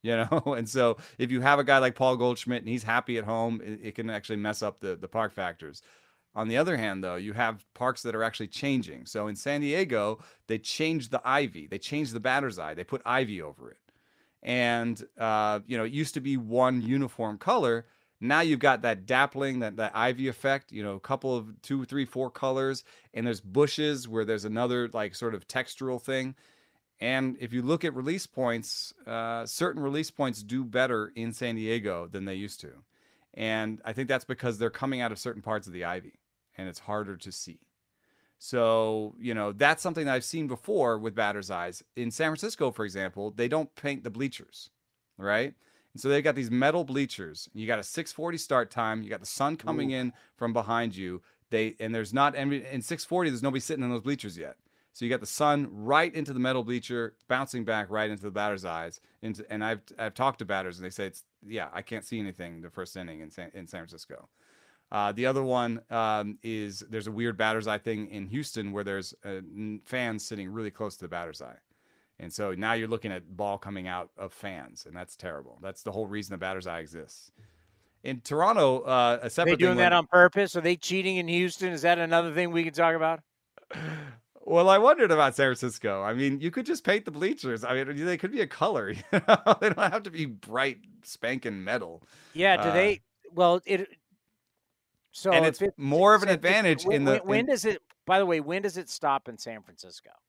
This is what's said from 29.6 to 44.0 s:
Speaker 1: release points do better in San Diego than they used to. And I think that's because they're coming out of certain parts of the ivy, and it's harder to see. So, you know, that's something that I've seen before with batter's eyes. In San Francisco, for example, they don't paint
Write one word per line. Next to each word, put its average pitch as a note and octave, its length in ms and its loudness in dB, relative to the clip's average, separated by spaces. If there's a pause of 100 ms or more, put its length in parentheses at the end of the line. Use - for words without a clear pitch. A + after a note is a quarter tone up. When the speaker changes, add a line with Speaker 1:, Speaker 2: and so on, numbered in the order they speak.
Speaker 1:
release D3 300 -4
points A#2+ 320 -4
do B2 220 -4
better A#2+ 500 0
in A2+ 180 -6
San A#2 220 -4
Diego G#2 560 -2
than G2 140 -6
they F#2+ 100 -6
used G2 280 -10
to. C#2+ 100 -16 (640)
And A2 500 -4
I A2+ 80 -6
think B2 160 -4
that's C3 160 0
because A#2+ 340 -4
they're A2+ 100 0
coming C3 320 -4
out A#2 120 -4
of G2+ 80 -10
certain A2 220 -8
parts G#2+ 240 -4
of F#2 60 -14
the F2 120 -8
ivy, F2+ 360 -10 (360)
and F#2+ 120 -10
it's F2 100 -14
harder G#2 380 -6
to F2+ 160 -16
see. - 260 -14 (800)
So, A2 800 2
you A#2 160 -4
know, G#2 160 -2
that's C#3+ 320 4
something D#3+ 240 -4
that C3+ 80 0
I've B2 100 -2
seen D#3+ 220 -4
before B2+ 520 0
with G#2+ 180 -6
batter's G2+ 340 -2
eyes. F2 320 -8 (140)
In A#2 160 -4
San D#3 180 0
Francisco, D#3 400 -2
for A2 140 -6
example, G2 480 -6
they A#2 160 0
don't D3+ 260 -2
paint C#3+ 300 -6